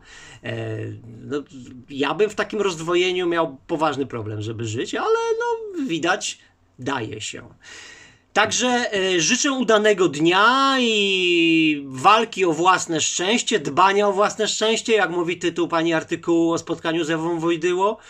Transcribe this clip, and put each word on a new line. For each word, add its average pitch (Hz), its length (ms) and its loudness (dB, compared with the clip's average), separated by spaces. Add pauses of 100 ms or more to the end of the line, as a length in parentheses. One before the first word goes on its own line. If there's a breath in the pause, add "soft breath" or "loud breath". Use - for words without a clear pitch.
(440 loud breath)
E, 113 340 -8 (440)
no, 135 220 -6 (460)
ja 143 240 -2
bym 202 160 2
w 208 60 -12
takim 208 260 -4
rozdwojeniu 180 640 0
miał 165 300 0 (100)
poważny 147 380 0
problem, 107 360 -8
żeby 110 240 -6
żyć, 117 300 -6
ale 440 220 2 (220)
no, 453 460 -4
widać, - 540 -2 (400 soft breath)
daje 123 420 -6
się. 117 280 -12 (840 loud breath)
Także, 220 340 2
e, 202 520 0
życzę 240 320 0
udanego 214 580 4
dnia 208 680 4
i 175 1080 2
walki 190 580 2
o 165 80 2
własne 170 480 2
szczęście, 208 580 0
dbania 185 480 2
o 196 60 2
własne 202 340 0
szczęście, 220 460 0
jak 208 160 2
mówi 175 280 -2
tytuł 170 300 -2
pani 165 260 0
artykułu 165 600 0
o 160 40 -2
spotkaniu 165 460 -4
z 147 60 -4
Ewą 165 300 -2
Wojdyło. 180 580 0 (120)